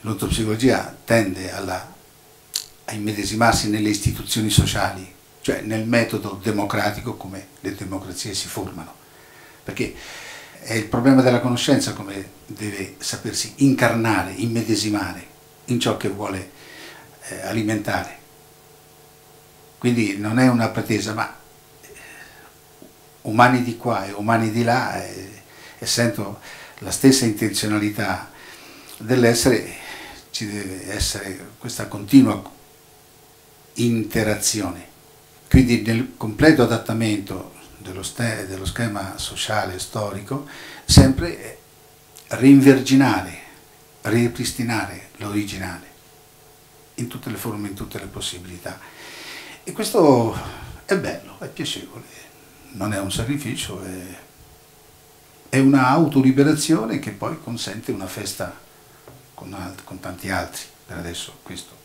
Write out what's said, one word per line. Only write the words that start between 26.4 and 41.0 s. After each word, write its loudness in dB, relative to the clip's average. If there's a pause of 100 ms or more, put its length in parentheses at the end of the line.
la -10
stessa 6
intenzionalità -2 (680)
dell'essere, 2 (600)
ci -8
deve -10
essere -6
questa -8
continua 6 (1300)
interazione. -2 (600)
Quindi 6
nel -2
completo 4
adattamento -2 (260)
dello -14
ste-, -4
dello -10
schema -6
sociale -4
storico, -6 (380)
sempre, 6